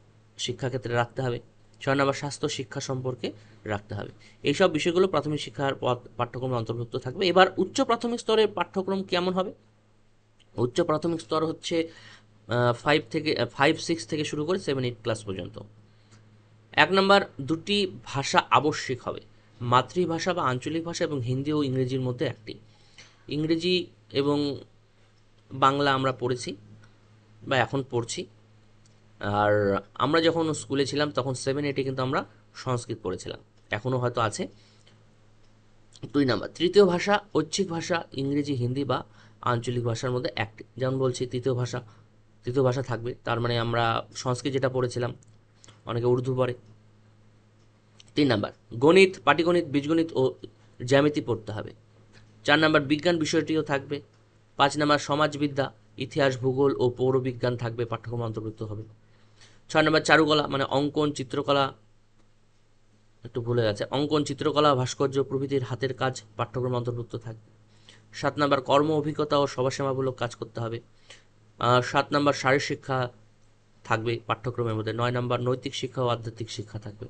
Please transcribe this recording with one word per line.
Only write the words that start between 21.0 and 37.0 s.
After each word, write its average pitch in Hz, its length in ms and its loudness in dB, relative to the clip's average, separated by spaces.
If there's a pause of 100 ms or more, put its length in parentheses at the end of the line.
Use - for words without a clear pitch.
এবং 147 160 -2
হিন্দি 131 320 -2
ও 151 100 2
ইংরেজির 131 380 -2
মধ্যে 127 260 -4
একটি। - 280 -10 (720)
ইংরেজি 165 580 0 (260)
এবং 143 440 0 (960)
বাংলা 139 400 4
আমরা 135 200 2
পড়েছি 123 440 -4 (840)
বা 135 140 -2
এখন 131 340 0
পড়ছি, 117 360 -4 (920)
আর 104 600 2 (180)
আমরা 147 220 2
যখন 160 320 2
স্কুলে 139 340 -2
ছিলাম 143 240 -2
তখন 131 240 -2
সেভেন 135 300 -2
এইটে 143 200 -2
কিন্তু 131 180 -4
আমরা 147 220 -2 (300)
সংস্কৃত 123 480 -4
পড়েছিলাম, - 360 -6 (320)
এখনও 127 280 -2
হয়তো 123 220 0
আছে। 117 280 -2 (1600)
দুই 143 120 4
নাম্বার, 113 300 0
তৃতীয় 180 320 6
ভাষা, 180 340 2 (140)